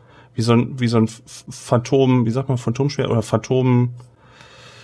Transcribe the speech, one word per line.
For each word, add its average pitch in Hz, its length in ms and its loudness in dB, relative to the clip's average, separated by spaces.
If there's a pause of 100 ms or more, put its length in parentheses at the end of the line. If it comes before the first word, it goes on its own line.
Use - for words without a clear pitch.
(340)
wie - 80 -4
so 117 120 2
ein, 120 260 0
wie 123 80 0
so 117 100 2
ein 113 80 4
F-, - 440 -12
Phantom, 127 760 0
wie 117 60 -2
sagt 131 180 -4
man, 127 80 0
Phantomschmerz 135 520 -2
oder 113 140 0
Phantom, 123 680 0 (920)